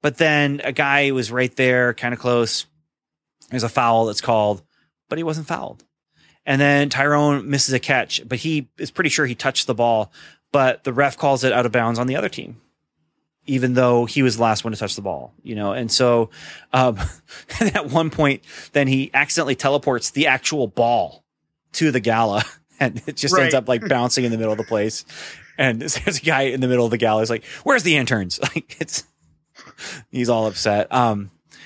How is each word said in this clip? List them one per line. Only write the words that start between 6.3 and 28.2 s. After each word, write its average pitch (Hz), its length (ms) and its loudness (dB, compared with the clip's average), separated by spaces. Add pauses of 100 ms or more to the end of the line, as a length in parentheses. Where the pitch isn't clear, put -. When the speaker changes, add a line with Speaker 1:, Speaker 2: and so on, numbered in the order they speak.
Speaker 1:
And 135 160 2
then 143 280 4
Tyrone 143 600 2
misses 139 240 0
a 127 60 0
catch, - 480 -2
but 127 120 -4
he 156 280 -4 (100)
is 156 140 -10
pretty 175 180 -2
sure 147 160 0
he 123 100 -6
touched - 320 -2
the 131 60 -2
ball, 113 380 0 (400)
but 131 320 2
the 135 100 -4
ref 139 240 0
calls 139 280 0
it 127 80 4
out 123 120 2
of 117 60 -2
bounds 117 260 0
on 123 100 -2
the 131 100 -4
other 107 120 -2
team, - 300 -12 (840)
even 127 280 0
though 123 320 4
he 127 160 -2
was 123 160 2
the 117 60 2
last 110 220 2
one 113 80 -4
to 101 60 -10
touch 104 180 -6
the 107 40 -10
ball, 76 320 -8 (100)
you 117 120 -10
know? 104 160 -4
And 117 180 -4
so, 120 400 4 (440)
um, 127 240 4 (340)
<laughs> - 300 -14
at 185 280 0
one 160 200 2
point, 143 340 0 (300)
then 139 160 4
he 135 240 0
accidentally 139 420 0
teleports 135 560 0
the 143 160 0
actual 131 400 0
ball 113 560 0 (500)
to 156 180 0
the 123 100 0
gala, 110 420 2 (180)
<laughs> - 200 -20
and 110 260 -2
it 151 80 -12
just - 220 -2
ends 165 160 4
Speaker 2:
Right. 135 80 2
Speaker 1:
up, 104 80 -10
like, 123 180 0
bouncing 123 380 0
in 120 60 0
the 113 60 -2
middle 110 140 0
of 107 60 -2
the 110 80 -6
place. 107 400 -2 (520)
And 120 240 0
<laughs> - 0 -
there's 156 380 -4
a - 20 -10
guy 143 220 2
in 131 160 -2
the 127 80 0
middle 123 180 2
of 113 60 0
the 120 60 0
gala. 110 240 2
He's 113 80 0
like, 113 160 -4 (180)
"Where's 254 200 2
the 165 120 4
interns?" 113 440 0